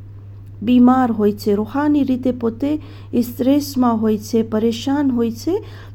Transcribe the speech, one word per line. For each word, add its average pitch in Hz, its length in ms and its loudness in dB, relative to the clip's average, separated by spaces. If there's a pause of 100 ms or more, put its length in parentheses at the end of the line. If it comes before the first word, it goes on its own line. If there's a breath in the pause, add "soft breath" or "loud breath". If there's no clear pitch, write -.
(640)
બીમાર 247 500 6
હોય 208 200 2
છે, 208 220 0
રૂહાની 277 480 0
રીતે 254 300 0
પોતે 254 440 -2 (460 loud breath)
સ્ટ્રેસમાં 247 760 0
હોય 214 180 2
છે, 220 240 -2
પરેશાન 233 680 0
હોય 233 200 0
છે, 339 320 -4 (320 loud breath)